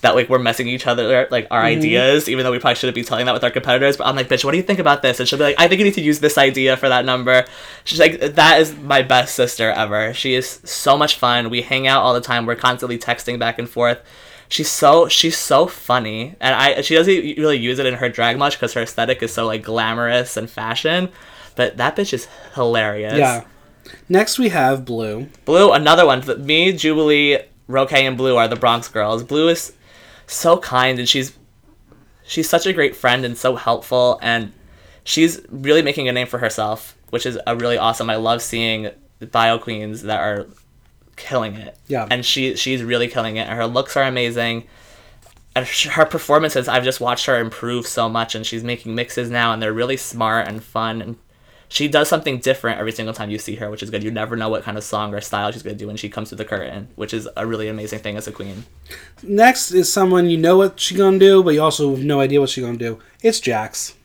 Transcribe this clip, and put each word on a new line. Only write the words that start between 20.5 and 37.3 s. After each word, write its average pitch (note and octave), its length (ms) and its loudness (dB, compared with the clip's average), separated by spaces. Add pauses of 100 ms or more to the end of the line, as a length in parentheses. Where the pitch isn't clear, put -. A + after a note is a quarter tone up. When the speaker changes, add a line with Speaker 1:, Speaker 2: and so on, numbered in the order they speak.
Speaker 1:
But - 220 -2
that B2+ 180 -2
bitch G3+ 180 -4
is A#2+ 140 -6 (280)
hilarious. A2 640 0
Speaker 2:
Yeah. B2+ 280 2 (640)
Next G3 280 2
we B3 120 2
have C3+ 340 0
Blue. A2+ 460 -6 (160)
Speaker 1:
Blue, F#3 260 8
another D#3 340 6
one. C3 140 6
The, C3 180 -4
me, D#3 360 2
Jubilee, D3+ 640 2 (320)
Roque, C3+ 240 0
and C3+ 240 2
Blue B2+ 180 2
are A#2 140 4
the A#2+ 80 -4
Bronx A#2 320 0
girls. A2 340 -2
Blue D3+ 240 0
is E3+ 240 0 (540)
so - 320 2
kind, B2+ 420 0
and A#2+ 80 -4
she's, C3 260 -2 (920)
she's D#3+ 240 -4
such - 160 2
a F#3+ 60 -2
great D#3 240 0
friend B2+ 300 0
and A#2+ 120 -6
so B2+ 200 0
helpful, B2 640 0
and A#2 320 -2 (500)
she's E3 460 0
really C#3 320 2
making C#3+ 260 -2
a B2 60 -2
name B2 120 -2
for A#2+ 140 -8
herself, A2 560 -6 (140)
which A#2+ 160 -4
is A#2+ 200 -6